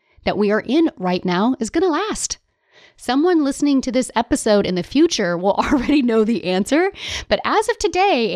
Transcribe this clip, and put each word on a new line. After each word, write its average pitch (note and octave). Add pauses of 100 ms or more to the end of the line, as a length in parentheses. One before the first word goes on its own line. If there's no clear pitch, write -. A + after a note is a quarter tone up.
(260)
that F3+
we G3+
are G#3+
in D4+
right F3+
now F#3+
is G#3+
gonna E4+
last. F4 (600)
Someone D4+
listening C#4
to B3+
this B3
episode A3
in F#3
the F3
future A3+
will F#3
<laughs> -
already C4
know A3+
the A3
answer. C4 (360)
But G#3
as G4
of A4
today, F4